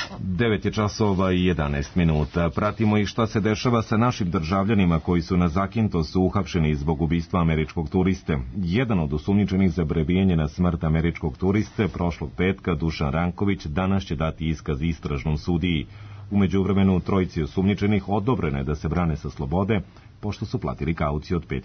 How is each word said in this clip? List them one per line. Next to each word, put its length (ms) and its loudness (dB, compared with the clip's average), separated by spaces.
Devet 460 0
je 60 0
časova 600 2
i 140 4
jedanaest 500 0
minuta. 600 2
Pratimo 420 2
i 80 2
šta 220 -2
se 120 -2
dešava 420 2
sa 160 0
našim 340 0
državljanima 680 2
koji 220 2
su 160 0
na 100 4
Zakintosu 760 0
uhapšeni 540 2
zbog 260 -2
ubistva 400 0
američkog 480 0
turiste. 480 0
Jedan 440 0
od 140 -2
osumnjičenih 580 2
za 140 0
prebijenje 500 2
na 120 2
smrt 360 0
američkog 540 0
turiste 500 0
prošlog 500 -4
petka, 360 0
Dušan 380 -2
Ranković, 540 -2
danas 380 0
će 120 -6
dati 340 -2
iskaz 320 -4
istražnom 560 -2
sudiji. 500 0
U 60 0
međuvremenu, 640 4
trojici 440 0
osumnjičenih 640 0
odobreno 480 0
je 60 -2
da 120 -2
se 140 -4
brane 260 0
sa 140 -8
slobode, 500 -2
pošto 240 -6
su 160 -6
platili 340 -4
kauciju 420 -2
od 120 -6
pet 160 -6